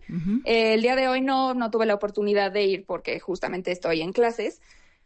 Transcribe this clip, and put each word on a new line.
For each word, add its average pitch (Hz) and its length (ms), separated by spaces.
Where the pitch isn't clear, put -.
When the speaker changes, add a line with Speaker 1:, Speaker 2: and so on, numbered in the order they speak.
Speaker 1:
Ujú. 185 340
Speaker 2:
Eh, 220 300
el 220 80
día 247 160
de 262 100
hoy 254 140
no, 262 320
no 240 180
tuve 220 140
la 208 100
oportunidad 208 560
de 208 140
ir 190 200
porque 165 360
justamente 180 500
estoy 165 300
en 170 100
clases, 233 500